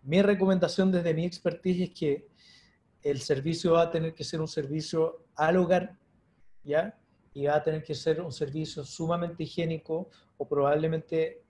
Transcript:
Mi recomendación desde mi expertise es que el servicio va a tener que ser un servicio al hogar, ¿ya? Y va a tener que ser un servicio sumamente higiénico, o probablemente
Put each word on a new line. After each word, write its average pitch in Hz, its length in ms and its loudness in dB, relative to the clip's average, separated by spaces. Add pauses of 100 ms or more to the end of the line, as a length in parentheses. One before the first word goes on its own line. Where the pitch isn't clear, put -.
Mi 151 180 2
recomendación 190 720 4
desde 170 220 0
mi 160 100 -2
expertise 180 600 -2
es 175 60 -8
que 147 380 -2 (720)
el 143 180 -2
servicio 160 520 0
va 170 100 6
a 170 80 2
tener 160 220 -2
que - 100 -12
ser 165 180 -6
un 160 80 -4
servicio 156 760 -2 (100)
al 160 220 2
hogar, 180 400 2 (640)
¿ya? 160 360 -2 (340)
Y 139 140 -4
va 147 100 2
a 151 60 2
tener 156 200 -2
que 156 120 -6
ser 160 260 -2
un 175 120 -8
servicio 151 520 -6
sumamente 170 600 -4
higiénico, 160 680 -4 (260)
o 139 100 -6
probablemente 156 1040 0